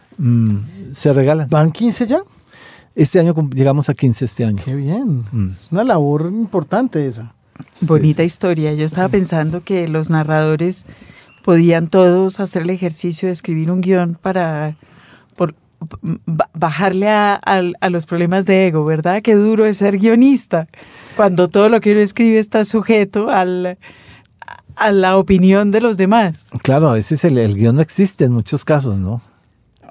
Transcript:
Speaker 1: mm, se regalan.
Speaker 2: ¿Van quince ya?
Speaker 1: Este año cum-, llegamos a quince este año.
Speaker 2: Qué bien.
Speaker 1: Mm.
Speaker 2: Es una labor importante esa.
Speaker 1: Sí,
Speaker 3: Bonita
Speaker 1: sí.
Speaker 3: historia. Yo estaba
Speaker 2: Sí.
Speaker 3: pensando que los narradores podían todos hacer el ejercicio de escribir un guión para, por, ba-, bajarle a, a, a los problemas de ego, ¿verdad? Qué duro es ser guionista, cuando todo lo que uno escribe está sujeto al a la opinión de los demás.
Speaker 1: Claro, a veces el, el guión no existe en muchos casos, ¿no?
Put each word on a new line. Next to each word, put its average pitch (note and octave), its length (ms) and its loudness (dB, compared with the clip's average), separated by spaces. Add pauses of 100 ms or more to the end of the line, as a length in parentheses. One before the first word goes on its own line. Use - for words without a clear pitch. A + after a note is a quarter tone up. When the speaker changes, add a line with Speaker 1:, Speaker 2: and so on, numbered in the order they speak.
(180)
Speaker 1:
mm, A#2 400 2 (340)
se C#3+ 220 0
regalan. C#3+ 360 2
Speaker 2:
¿Van D#3 220 2
quince A3+ 340 -2
ya? C4 140 -2 (760)
Speaker 1:
Este D#3+ 220 2
año E3+ 160 2
cum-, D3+ 160 -2
llegamos C3+ 380 2
a C#3+ 60 -2
quince B2+ 320 0
este - 180 -6
año. G#2 220 -2
Speaker 2:
Qué C3 100 -6
bien. D3 560 -4
Speaker 1:
Mm. G2 200 -2
Speaker 2:
Es - 200 -18
una G3 140 0
labor D#3 440 0
importante G3 760 -4
esa. A2+ 260 -12 (400)
Speaker 1:
Sí, - 120 -4
Speaker 3:
Bonita D#3 380 2
Speaker 1:
sí. - 20 2
Speaker 3:
historia. D#3+ 480 -2
Yo D3+ 120 -4
estaba D#3 220 -2
Speaker 2:
Sí. B2+ 60 -2
Speaker 3:
pensando E3+ 500 -2
que F3+ 240 -4
los D#3+ 220 -4
narradores D#3 760 -2 (600)
podían E3+ 420 4
todos F#3 540 2
hacer F#3 220 -6
el F3+ 80 -4
ejercicio F3 560 -6
de F#3 60 -2
escribir E3 380 -4
un F#3 80 -2
guión F3+ 420 0
para, D#3+ 540 -4 (640)
por, D#3+ 180 -4 (720)
ba-, D#3 280 -4
bajarle F3+ 540 -2
a, G#3 340 0
a, F#3+ 200 0 (180)
a F#3+ 100 -2
los E3+ 160 -4
problemas F3 400 -2
de F#3+ 220 2
ego, D#3 160 0
¿verdad? D#3+ 400 -2
Qué A3 120 4
duro G#3+ 300 4
es G#3 120 0
ser G3+ 200 0
guionista, A3+ 720 2 (480)
cuando F3+ 320 2
todo G#3 220 4
lo A3+ 100 4
que G#3 140 2
uno G#3 80 4
escribe A3 360 2
está G#3+ 280 0
sujeto G#3 640 0
al F3+ 480 -2 (1000)
a G#3+ 160 0
la F#3+ 260 2
opinión F#3+ 540 4
de G#3+ 100 2
los A3+ 160 0
demás. F#3+ 520 0 (120)
Speaker 1:
Claro, D3 280 2
a A#2+ 40 2
veces A2 320 -2
el, C#3+ 120 2
el G#2+ 180 2
guión A#2 220 2
no D#3 40 2
existe F#3 440 0
en B2 80 2
muchos A#2+ 320 -4
casos, C3+ 320 0
¿no? G2 240 -4 (680)